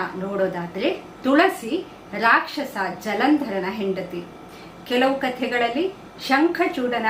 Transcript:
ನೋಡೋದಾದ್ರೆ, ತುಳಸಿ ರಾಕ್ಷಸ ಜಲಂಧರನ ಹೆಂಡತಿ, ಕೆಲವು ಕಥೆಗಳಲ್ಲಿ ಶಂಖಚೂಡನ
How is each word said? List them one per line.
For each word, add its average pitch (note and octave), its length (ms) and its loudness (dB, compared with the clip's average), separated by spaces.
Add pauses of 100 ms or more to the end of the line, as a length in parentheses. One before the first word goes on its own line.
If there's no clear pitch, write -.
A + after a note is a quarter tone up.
(160)
ನೋಡೋದಾದ್ರೆ, F#3+ 880 -2 (220)
ತುಳಸಿ D#4+ 640 2 (320)
ರಾಕ್ಷಸ C4 580 2 (280)
ಜಲಂಧರನ A3 680 2
ಹೆಂಡತಿ, F#3 540 -4 (640)
ಕೆಲವು C4 340 2
ಕಥೆಗಳಲ್ಲಿ B3 880 -2 (160)
ಶಂಖಚೂಡನ C4+ 840 2